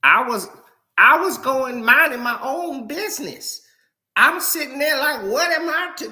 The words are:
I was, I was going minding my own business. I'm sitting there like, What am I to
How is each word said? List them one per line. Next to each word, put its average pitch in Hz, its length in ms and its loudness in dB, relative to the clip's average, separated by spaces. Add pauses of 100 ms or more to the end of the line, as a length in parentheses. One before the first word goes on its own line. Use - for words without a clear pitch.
I 185 240 6
was, 233 220 -6 (480)
I 247 220 8
was 349 200 -2
going 254 440 -4
minding 254 380 4
my 240 200 -4
own 277 460 -6
business. 294 720 -10 (540)
I'm 311 260 4
sitting 277 380 -6
there 294 200 0
like, 277 240 -2
What 269 280 -2
am 330 180 -2
I 339 280 -4
to 233 140 -10